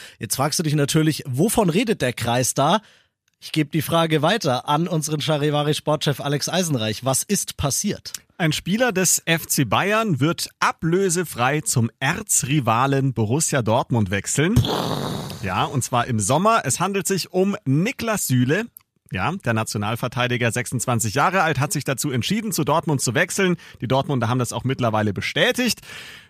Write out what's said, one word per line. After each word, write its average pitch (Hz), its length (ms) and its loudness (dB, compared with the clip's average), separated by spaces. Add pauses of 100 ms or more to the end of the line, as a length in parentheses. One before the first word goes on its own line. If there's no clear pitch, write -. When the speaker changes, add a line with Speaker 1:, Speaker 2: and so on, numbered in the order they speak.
(200)
Speaker 1:
Jetzt - 160 -6
fragst 143 240 0
du 180 40 -2
dich 151 120 0
natürlich, 156 520 2
wovon 165 440 2
redet 208 300 0
der 123 120 0
Kreis 120 400 0
da? 185 280 2 (580)
Ich - 120 -18
gebe 151 200 0
die 156 100 0
Frage 156 400 2
weiter 151 480 0
an 156 180 2
unseren 156 320 -2
Charivari-Sportchef 147 1000 0
Alex 139 260 -2
Eisenreich. 131 560 -2
Was 131 200 0
ist - 340 -4
passiert? - 560 -2 (240)
Speaker 2:
Ein 160 160 0
Spieler 226 400 0
des 180 320 2
F 165 220 0
C 143 180 2
Bayern 175 560 2
wird 165 260 0 (140)
ablösefrei 170 960 0
zum 117 400 0
Erzrivalen 135 1120 0
Borussia 123 480 0
Dortmund 110 500 2
wechseln. 147 440 0 (840)
Ja, 101 240 -2
und 147 180 -2
zwar 120 240 0
im 107 140 0
Sommer. 170 420 4
Es 131 160 -2
handelt 196 260 0
sich - 280 -2
um 190 320 2
Niklas 202 640 0
Süle. 131 400 2 (440)
Ja, 104 220 -2 (100)
der 117 100 0
Nationalverteidiger, 117 1000 -2
sechsundzwanzig 117 640 -2
Jahre 170 280 2
alt, 156 160 0
hat 143 140 -2
sich 139 100 -4
dazu 143 280 -4
entschieden, 190 420 -2
zu 165 100 0
Dortmund 147 380 0
zu 131 120 -2
wechseln. 180 440 0 (240)
Die 123 80 -4
Dortmunder 131 400 0
haben 127 100 0
das 120 140 -2
auch 117 100 -6
mittlerweile 110 480 0
bestätigt. 214 720 0 (480)